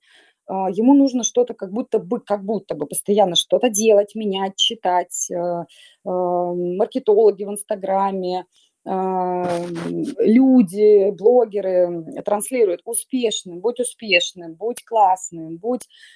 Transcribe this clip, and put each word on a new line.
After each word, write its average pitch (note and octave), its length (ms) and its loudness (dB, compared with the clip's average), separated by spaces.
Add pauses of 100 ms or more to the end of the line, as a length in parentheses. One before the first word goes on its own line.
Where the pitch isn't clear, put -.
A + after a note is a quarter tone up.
(460)
а, F#3+ 240 -4
ему A3+ 240 4
нужно B3+ 300 2
что-то A#3+ 300 0
как F#3+ 180 -12
будто A3+ 260 -4
бы, F#3 220 -4
как G3+ 240 -6
будто G3 320 -6
бы D3 100 -8
постоянно G3 500 0
что-то G#3+ 340 0
делать, G#3 460 2
менять, F#3+ 400 -4
читать, - 760 -2
э, F3+ 60 -8
э, F3 280 -4 (460)
маркетологи F3+ 1300 0
в G3 60 -8
Инстаграме, F#3+ 960 -4 (400)
а, F#3 600 -4 (720)
люди, G#3+ 960 6
блогеры F#3 920 2 (200)
транслируют: G#3 640 0
«Успешным, A3+ 720 -6
будь A#3+ 200 -4
успешным, F3 760 -4
будь A3 300 -8
классным, F3+ 760 -2
будь A#3 300 -6 (280)